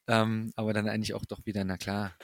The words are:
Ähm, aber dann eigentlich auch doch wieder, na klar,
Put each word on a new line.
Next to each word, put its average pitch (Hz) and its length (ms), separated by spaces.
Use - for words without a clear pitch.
Ähm, 110 480
aber 110 180
dann 107 140
eigentlich 107 260
auch 104 120
doch - 200
wieder, 101 180
na 95 140
klar, 98 460